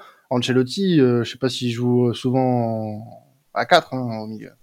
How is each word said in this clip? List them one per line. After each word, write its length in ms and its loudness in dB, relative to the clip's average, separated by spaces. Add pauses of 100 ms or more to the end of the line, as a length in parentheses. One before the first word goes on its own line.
(300)
Ancelotti, 720 2
euh, 240 4
je 80 -10
sais 60 -16
pas 120 -2
s'il 220 -6
joue 420 2
souvent 280 0
en, 840 -4 (300)
à 120 -2
quatre, 280 4
hein, 300 -6
au 40 -10
milieu. 240 -12 (120)